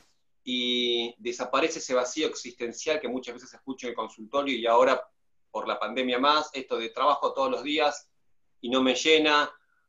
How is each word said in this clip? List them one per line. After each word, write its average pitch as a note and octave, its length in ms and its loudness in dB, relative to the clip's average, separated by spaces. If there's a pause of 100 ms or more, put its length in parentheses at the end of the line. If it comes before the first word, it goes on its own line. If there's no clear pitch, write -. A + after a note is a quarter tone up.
(440)
y A#2+ 760 0
desaparece C3 640 -2
ese C3 160 -2
vacío B2 320 0
existencial B2+ 760 -6
que B2 60 -6
muchas B2 260 -8
veces - 220 -20
escucho B2+ 320 -12
en A#2 40 -6
el - 40 -10
consultorio A#2+ 600 -4
y A2+ 120 -2
ahora B2+ 340 6 (480)
por G#2+ 180 -8
la G#2 120 -2
pandemia B2 400 -2
más, D3 340 2
esto B2+ 240 -6
de A2+ 120 -6
trabajo C3+ 440 0
todos C3+ 160 0
los A#2+ 140 -4
días D3 440 -2 (540)
y A#2 80 -6
no C3 140 2
me C3 100 4
llena, D#3 580 4 (380)